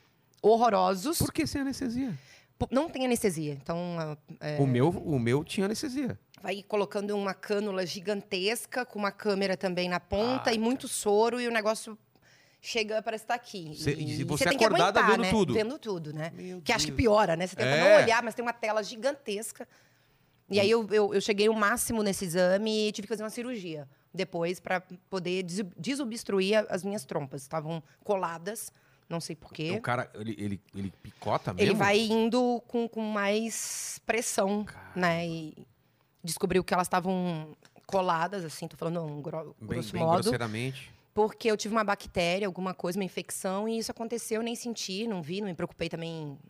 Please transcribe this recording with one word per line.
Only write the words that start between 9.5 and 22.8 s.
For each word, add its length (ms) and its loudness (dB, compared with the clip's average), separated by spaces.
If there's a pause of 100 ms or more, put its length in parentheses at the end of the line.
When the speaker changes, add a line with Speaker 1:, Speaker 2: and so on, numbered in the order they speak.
Speaker 1:
também 320 0
na 120 0
ponta 500 0
Speaker 2:
Ah, 40 4
Speaker 1:
e 40 2
muito 280 0
Speaker 2:
cara. 60 -10
Speaker 1:
soro, 480 2
e 80 -2
o 20 -2
negócio 480 -2 (640)
chega, 420 -2
parece 220 -6
que 40 -10
tá 60 0
aqui. 420 -8
Speaker 2:
Cê, 180 -2
Speaker 1:
E 260 -6
Speaker 2:
e 40 -4
você 200 0
Speaker 1:
cê 60 4
tem 80 2
que 60 6
Speaker 2:
acordada 360 6
Speaker 1:
aguentar, 160 6
Speaker 2:
vendo 80 2
Speaker 1:
né? 60 2
Speaker 2:
tudo? 240 4
Speaker 1:
Vendo 240 0
tudo, 340 -6
né? 220 -8
Speaker 2:
Meu 280 -12
Speaker 1:
Que 100 0
acho 140 0
que 60 -4
Speaker 2:
Deus. 100 -10
Speaker 1:
piora, 340 6
né? 100 0
Você 100 -8
tenta 140 2
Speaker 2:
É. 100 4 (180)
Speaker 1:
não 60 8
olhar, 180 4
mas 120 -4
tem 100 -4
uma 80 -2
tela 300 -2
gigantesca. 840 -6 (840)
E 100 4
aí 140 6
Speaker 2:
Hum. 140 4
Speaker 1:
eu, 60 0
eu, 200 4
eu 60 4
cheguei 280 4
o 60 6
máximo 480 2
nesse 220 0
exame 640 2